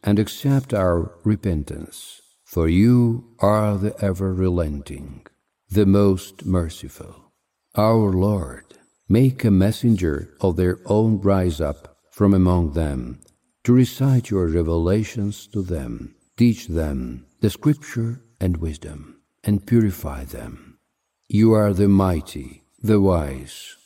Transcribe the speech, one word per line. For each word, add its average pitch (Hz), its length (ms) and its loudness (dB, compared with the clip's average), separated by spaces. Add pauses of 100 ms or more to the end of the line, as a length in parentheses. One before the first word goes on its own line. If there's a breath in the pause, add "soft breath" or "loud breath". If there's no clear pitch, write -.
and 104 160 2
accept 135 560 -2
our 87 380 0 (100)
repentance, 80 960 -4 (240)
for 82 240 -2
you 117 720 2
are 104 400 2
the 104 160 -4 (100)
ever-relenting, 87 1200 -4 (460)
the 98 160 4
most 98 580 2
merciful. - 880 -6 (440)
Our 110 340 2
Lord, 92 540 -2 (440)
make 131 360 2
a 110 60 4
messenger 92 880 0
of 90 160 0
their 92 300 0
own 107 340 2
rise 92 400 0
up - 360 -8 (140)
from 101 240 4
among 90 380 2
them 67 480 -6 (420)
to 123 100 2
recite 127 560 2
your 92 200 0
revelations 87 1040 -2
to 101 100 -6
them. 62 540 -10 (200)
Teach 117 300 2
them 67 600 -6 (140)
the 107 100 2
scripture 120 720 -4 (180)
and 90 160 0
wisdom, 76 640 -12 (240)
and 104 220 -2
purify 90 580 -2
them. - 540 -18 (500)
You 110 240 4
are 104 200 4
the 101 160 2
mighty, 87 760 0 (180)
the 107 180 2
wise. 73 840 -2